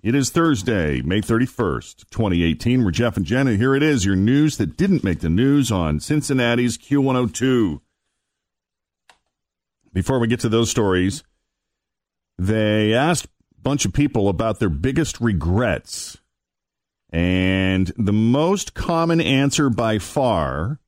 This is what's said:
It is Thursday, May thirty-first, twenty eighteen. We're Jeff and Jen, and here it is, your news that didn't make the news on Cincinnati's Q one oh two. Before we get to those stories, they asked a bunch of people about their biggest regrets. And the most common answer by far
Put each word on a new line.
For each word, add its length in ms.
It 120
is 140
Thursday, 720
May 220
thirty-first, 880
twenty 320
eighteen. 420
We're 60
Jeff 260
and 80
Jen, 240
and 80
here 180
it 80
is, 220
your 120
news 420
that 180
didn't 260
make 180
the 100
news 420
on 260
Cincinnati's 800
Q 240
one 160
oh 100
two. 540
Before 260
we 80
get 140
to 80
those 220
stories, 520
they 560
asked 320
a 360
bunch 220
of 80
people 360
about 300
their 100
biggest 520
regrets. 1000
And 840
the 160
most 600
common 460
answer 500
by 280
far 880